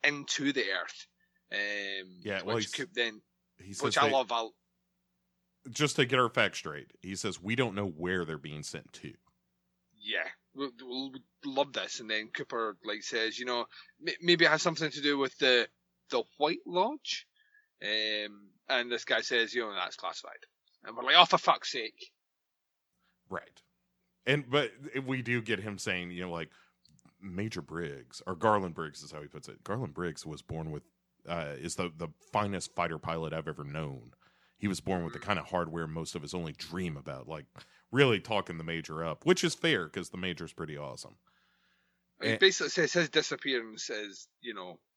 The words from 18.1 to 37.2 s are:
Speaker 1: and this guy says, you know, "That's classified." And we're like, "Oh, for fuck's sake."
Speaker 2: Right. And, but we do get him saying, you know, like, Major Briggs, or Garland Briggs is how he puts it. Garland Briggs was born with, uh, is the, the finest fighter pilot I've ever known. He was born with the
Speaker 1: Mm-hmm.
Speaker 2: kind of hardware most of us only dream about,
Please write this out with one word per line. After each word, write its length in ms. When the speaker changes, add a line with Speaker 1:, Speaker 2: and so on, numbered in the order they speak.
Speaker 1:
and 220
this 140
guy 160
says, 320
you 80
know, 120
"That's 220
classified." 360
And 140
we're 60
like, 140
"Oh, 80
for 120
fuck's 340
sake." 400
Speaker 2:
Right. 320
And, 220
but 220
we 160
do 200
get 180
him 180
saying, 340
you 100
know, 100
like, 180
Major 400
Briggs, 640
or 100
Garland 400
Briggs 280
is 80
how 100
he 60
puts 200
it. 160
Garland 300
Briggs 320
was 160
born 300
with, 120
uh, 320
is 160
the, 200
the 120
finest 440
fighter 240
pilot 340
I've 140
ever 160
known. 500
He 100
was 120
born 240
with 100
the 60
Speaker 1:
Mm-hmm. 80
Speaker 2:
kind 120
of 80
hardware 400
most 280
of 80
us 100
only 200
dream 440
about, 300